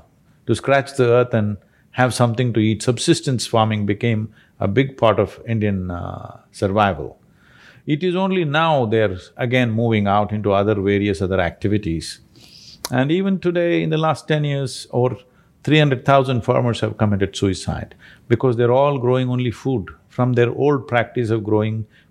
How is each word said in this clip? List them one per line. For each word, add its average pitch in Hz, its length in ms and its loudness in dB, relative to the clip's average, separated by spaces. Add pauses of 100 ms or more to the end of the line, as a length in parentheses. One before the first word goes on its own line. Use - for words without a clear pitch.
(460)
to 120 80 2
scratch 135 400 0
the 123 120 2
earth 120 280 2
and 104 240 -2 (320)
have 127 240 0
something 120 400 0
to 110 60 2
eat. 107 220 0
Subsistence 131 640 0
farming 110 380 0
became 107 480 -2 (260)
a 95 80 -2
big 127 300 0
part 107 240 2
of - 260 -2
Indian, 104 440 -2
uh, - 480 -12 (140)
survival. 98 680 -2 (680)
It 147 160 -2
is 180 140 0
only 190 300 0
now 147 400 0
they're 104 320 0 (180)
again 123 360 0
moving 110 340 2
out 101 260 2
into 104 200 0
other 101 240 2
various 101 440 0
other 92 180 0
activities. 90 840 -4 (720)
And 131 220 0
even 190 280 -2
today, 170 420 -2
in 165 80 -2
the 156 80 0
last 156 280 -2
ten 151 180 -2
years, 139 460 -6
over 123 280 0 (460)
three 147 140 4
hundred 139 260 2
thousand 135 360 4
farmers 120 400 0
have - 180 -4
committed 101 380 0
suicide 90 580 -4 (320)
because 123 300 2
they're 120 160 2
all 139 260 2
growing 127 320 0
only 123 220 -2
food 120 360 -4 (200)
from 127 240 0
their 120 180 4
old 135 380 0
practice 117 420 -2
of 110 140 0
growing 107 420 0 (240)